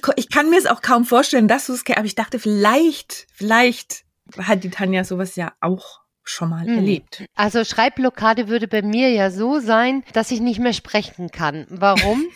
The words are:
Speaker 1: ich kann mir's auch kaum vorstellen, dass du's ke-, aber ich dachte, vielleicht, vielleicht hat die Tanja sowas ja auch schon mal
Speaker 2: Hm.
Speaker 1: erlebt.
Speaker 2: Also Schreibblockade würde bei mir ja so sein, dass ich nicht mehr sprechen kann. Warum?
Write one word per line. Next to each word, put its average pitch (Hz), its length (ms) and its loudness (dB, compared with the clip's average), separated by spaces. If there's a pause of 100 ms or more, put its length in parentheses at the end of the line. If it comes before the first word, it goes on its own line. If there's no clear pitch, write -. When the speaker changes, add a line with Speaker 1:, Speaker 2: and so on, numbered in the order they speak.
(160)
Speaker 1:
ich - 140 -6
kann 302 200 2
mir's 349 160 4
auch - 160 0
kaum 240 240 2
vorstellen, 247 420 4
dass 240 200 0
du's 247 160 -6
ke-, - 140 -2
aber 214 80 -2
ich 202 100 -8
dachte, 226 240 -4
vielleicht, 220 960 0
vielleicht 226 720 0 (320)
hat 185 260 0
die 185 60 -8
Tanja 190 340 -2
sowas 185 320 -6
ja 165 240 -8
auch - 420 -6 (220)
schon - 260 -6
mal 165 160 -6
Speaker 2:
Hm. 233 120 0
Speaker 1:
erlebt. 196 460 -2 (120)
Speaker 2:
Also 214 280 0
Schreibblockade 233 840 0
würde 220 200 -2
bei 214 140 -2
mir 233 300 2
ja 196 200 2
so 233 280 -2
sein, 240 440 0 (100)
dass 226 180 -2
ich 233 80 -2
nicht 226 200 -2
mehr 240 140 0
sprechen - 560 -6
kann. 151 400 -6
Warum? 202 560 2 (100)